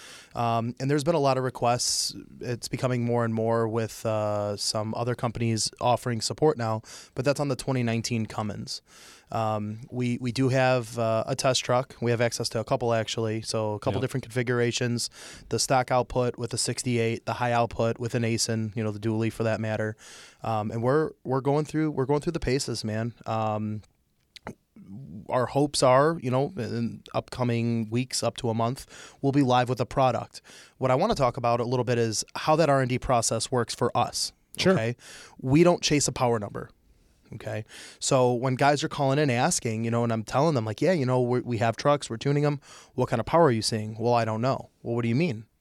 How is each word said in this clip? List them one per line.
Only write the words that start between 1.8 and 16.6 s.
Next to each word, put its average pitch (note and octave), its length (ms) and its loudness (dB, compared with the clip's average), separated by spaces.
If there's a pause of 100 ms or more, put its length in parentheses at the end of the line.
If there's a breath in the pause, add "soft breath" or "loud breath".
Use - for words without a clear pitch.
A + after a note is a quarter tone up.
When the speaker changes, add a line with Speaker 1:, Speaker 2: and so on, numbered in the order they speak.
Speaker 1:
It's A#2+ 260 -6
becoming B2 380 -2
more A#2+ 180 2
and A2+ 80 -2
more A2+ 340 0
with, A2 380 -4
uh, G#2 540 0
some A2 360 -4
other A#2+ 200 -2
companies A2+ 560 -2 (100)
offering A#2+ 400 0
support D3+ 380 0
now, A2 240 -2 (320 loud breath)
but B2+ 100 -4
that's C#3+ 160 0
on C#3+ 80 -2
the C3+ 80 -2
twenty C3 260 -2
nineteen A2+ 440 -2
Cummins. A2 560 -8 (500 loud breath)
Um, G#2+ 480 -2 (100)
we, A#2+ 300 -2
we B2 100 -2
do C3 200 2
have, B2+ 500 2
uh, A2+ 260 2
a C3+ 80 -2
test C3 300 0
truck. B2+ 360 0
We A#2+ 120 2
have A2+ 80 0
access A#2 300 0
to A#2 100 -2
a A2 40 -6
couple, A#2+ 300 0
actually, A2+ 480 -2
so A2 320 -2
a G#2 60 -6
couple A#2 180 -2
Speaker 2:
Yep. G2+ 40 0
Speaker 1:
different C3 200 -4
configurations, A#2+ 880 -2 (380 loud breath)
the A2+ 100 -2
stock B2+ 320 2
output B2 480 0
with A#2+ 160 -6
a A#2 40 -2
sixty-eight, A#2 680 -2